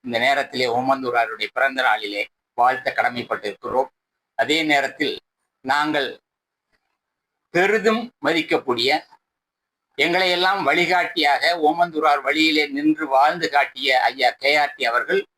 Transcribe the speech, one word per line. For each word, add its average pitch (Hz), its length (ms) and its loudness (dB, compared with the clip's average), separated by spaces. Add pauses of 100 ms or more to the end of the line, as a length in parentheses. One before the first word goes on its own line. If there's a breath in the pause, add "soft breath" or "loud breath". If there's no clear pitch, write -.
இந்த 120 180 -6
நேரத்திலே 131 500 0
ஓமந்தூராருடைய 120 800 -2
பிறந்த 131 320 -2
நாளிலே 107 420 -2 (340)
வாழ்த்த 127 320 2
கடமைப்பட்டிருக்கிறோம். 120 1000 -4 (480)
அதே 143 260 0
நேரத்தில் 139 520 -2 (500)
நாங்கள் 147 440 0 (1400)
பெரிதும் 208 500 2 (180)
மதிக்கக்கூடிய, 139 680 0 (1080)
எங்களை 175 320 2
எல்லாம் 185 340 0
வழிகாட்டியாக 156 800 2 (180)
ஓமந்தூரார் 156 600 2
வழியிலே 151 460 2
நின்று 151 400 0
வாழ்ந்து 147 420 2
காட்டிய 135 520 0
ஐயா 123 320 2
கே 139 220 0
ஆர் 143 200 0
டி 131 100 -6
அவர்கள் 135 360 0 (160)